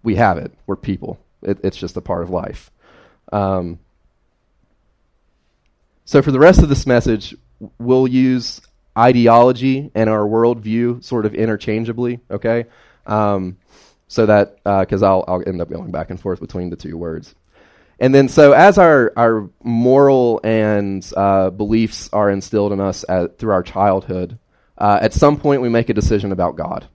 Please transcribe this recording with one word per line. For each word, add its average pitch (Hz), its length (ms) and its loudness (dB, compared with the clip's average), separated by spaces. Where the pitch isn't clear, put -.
We 107 120 -2
have 98 220 0
it. - 140 -14
We're 98 100 -6
people. - 420 -10
It, 98 220 -6
it's 95 120 -6
just - 200 -12
a 92 40 -10
part 87 220 -8
of 87 80 -10
life. - 400 -10
Um, 92 480 -4
so 143 180 2
for 147 80 -2
the 131 80 0
rest 180 240 8
of 156 60 2
this 139 180 0
message, 117 480 0
we'll 127 280 2
use 127 540 -2
ideology 123 1000 4
and 110 140 0
our 107 160 -2
worldview 117 760 -2
sort 110 240 -4
of 104 80 -4
interchangeably, 113 840 -6
okay? 113 360 -4
Um, 101 520 -2
so 113 200 0
that, 104 380 2
uh, 98 200 0
'cause 98 180 -4
I'll, 95 240 2
I'll 90 180 -4
end 90 160 -8
up 85 100 -8
going - 200 -12
back 80 200 -10
and 90 100 -12
forth 92 180 -8
between 90 320 -10
the 87 60 -10
two 80 200 -14
words. 82 380 -12
And 131 120 2
then, 139 160 6
so 143 220 6
as 180 280 6
our, 147 380 4
our 113 320 0
moral 127 800 2
and, 104 760 -2
uh, 98 340 2
beliefs 107 640 -4
are 101 180 0
instilled 101 420 -4
in 98 80 -6
us 98 280 -6
at, 90 300 -4
through 110 140 -4
our 92 100 0
childhood, 95 760 -4
uh, 104 240 2
at - 140 -2
some 147 220 2
point 139 260 -2
we 123 60 -2
make 117 200 0
a 113 60 -2
decision 101 380 -2
about 87 240 -4
God - 280 -10